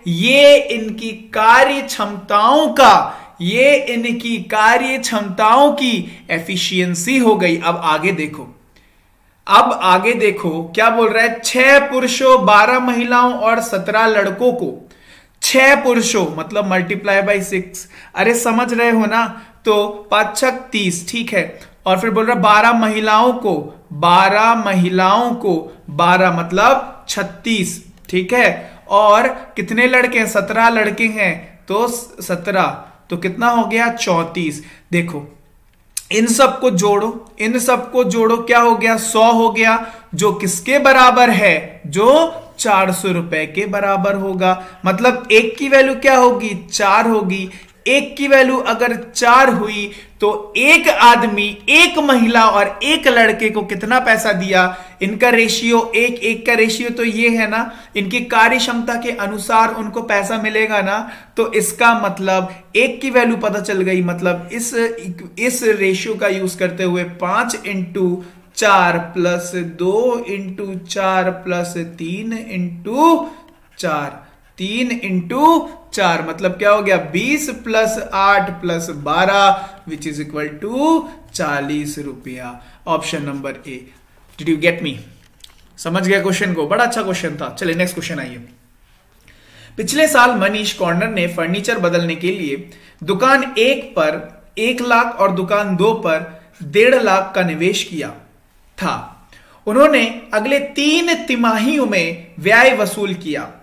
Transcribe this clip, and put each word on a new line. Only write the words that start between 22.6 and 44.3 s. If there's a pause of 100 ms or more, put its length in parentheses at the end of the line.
महिलाओं
को, (400)
बारह
महिलाओं
को, (360)
बारह
मतलब
छत्तीस, (260)
ठीक
है। (200)
और (280)
कितने
लड़के
हैं?
सत्रह
लड़के
हैं,
तो
स-,
सत्रह, (480)
तो
कितना
हो
गया?
चौंतीस। (300)
देखो, (880)
इन
सबको
जोड़ो, (300)
इन
सबको
जोड़ो,
क्या
हो
गया?
सौ
हो
गया, (360)
जो
किसके
बराबर
है?
जो (480)
चार
सौ
रुपए
के
बराबर
होगा। (240)